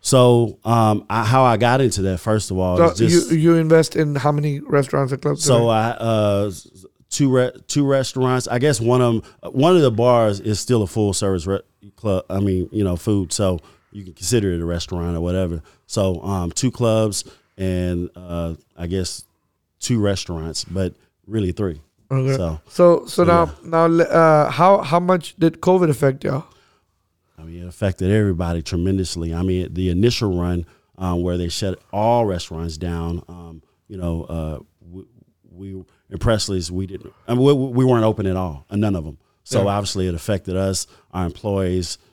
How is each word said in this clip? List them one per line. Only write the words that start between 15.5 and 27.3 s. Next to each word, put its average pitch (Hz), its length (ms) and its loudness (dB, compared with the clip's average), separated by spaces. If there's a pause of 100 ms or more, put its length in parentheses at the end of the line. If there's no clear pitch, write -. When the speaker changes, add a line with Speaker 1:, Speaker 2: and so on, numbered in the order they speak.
Speaker 1:
So, 95 340 -2
um, 90 300 -6
two 127 180 -2
clubs 110 540 -2 (340)
and, 90 580 -4
uh, 85 380 -8 (240)
I 85 80 -10
guess 90 380 -6 (560)
two 120 200 -2
restaurants, 87 680 -4
but 90 280 -4 (320)
really 101 260 -4
three. 85 300 -6 (300)
Speaker 2:
Okay. 135 240 0
Speaker 1:
So, 80 340 -4
Speaker 2:
So, 175 360 6
so - 20 -18
Speaker 1:
so, - 160 0
Speaker 2:
now, 170 220 4 (180)
Speaker 1:
yeah. 165 240 2
Speaker 2:
now, 165 160 4
uh, 156 480 4
how, 185 320 4
how 160 160 0
much 180 400 -2
did 160 220 2
covid 180 280 4
affect 135 340 0
y'all? 139 220 -4 (920)